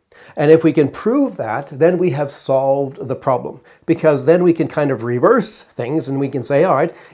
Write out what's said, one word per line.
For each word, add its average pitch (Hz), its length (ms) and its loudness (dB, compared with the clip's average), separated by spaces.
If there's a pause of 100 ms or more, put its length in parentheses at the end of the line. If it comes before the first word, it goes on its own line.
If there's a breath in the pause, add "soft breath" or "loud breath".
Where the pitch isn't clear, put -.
(360 loud breath)
And 147 160 4
if 160 120 2
we 160 100 2
can 143 160 2
prove 247 480 -2
that, 117 300 -6
then 165 300 0
we 175 140 0
have 139 200 -4
solved 135 760 -2
the 117 80 -6
problem, - 460 -4 (240 soft breath)
because 151 400 2
then 170 180 4
we 175 100 4
can 160 140 -2
kind 147 220 -2
of 113 140 -4
reverse 135 580 0
things 127 460 -6
and 139 120 -4
we 139 100 -2
can 135 120 -6
say, 143 220 2
all 185 100 2
right, 151 220 -2 (180 loud breath)